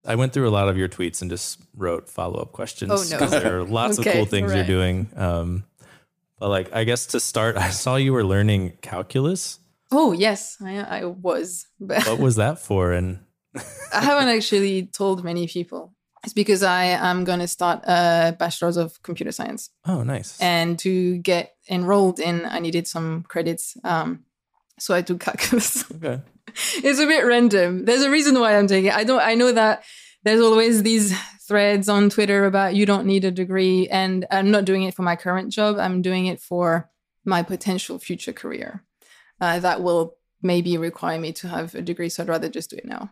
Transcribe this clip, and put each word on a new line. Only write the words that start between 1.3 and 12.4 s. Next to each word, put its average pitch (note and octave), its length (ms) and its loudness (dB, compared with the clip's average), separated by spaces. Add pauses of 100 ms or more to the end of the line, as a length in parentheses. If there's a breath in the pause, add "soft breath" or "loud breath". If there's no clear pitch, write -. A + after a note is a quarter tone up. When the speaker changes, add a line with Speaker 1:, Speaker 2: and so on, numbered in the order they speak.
Speaker 1:
wrote F2 340 -4
follow-up - 440 -8
questions - 380 -8
Speaker 2:
Oh, G3 200 0
no. D#3 80 -6
Speaker 1:
'cause C#3+ 120 0
there F#2 280 0
are F2+ 40 -4
lots A2+ 360 0
Speaker 2:
Okay, G#2+ 120 0
Speaker 1:
of - 40 2
cool G#2 100 2
things G2 280 0
you're F#2+ 80 2
Speaker 2:
right. F2+ 60 0
Speaker 1:
doing. F#2 500 0
Um, F2+ 480 -2 (760 soft breath)
but, G#2 100 -4
like, F#2 240 -2
I A2+ 120 0
guess A#2+ 220 -2
to B2 120 -2
start, A2+ 380 -2
<laughs> F#2 100 -2
I F2+ 40 -2
saw B2+ 260 -2
you C3+ 160 2
were A#2+ 100 2
learning G2 580 2
calculus. C3+ 800 -4 (320)
Speaker 2:
Oh, C#4 220 4
yes, G3+ 480 -2
I, F#3+ 180 -8
I - 260 -8
was. F#3 640 -6 (120)
But C3+ 280 -2
Speaker 1:
What A#2 120 0
was C3 180 2
that B2+ 220 0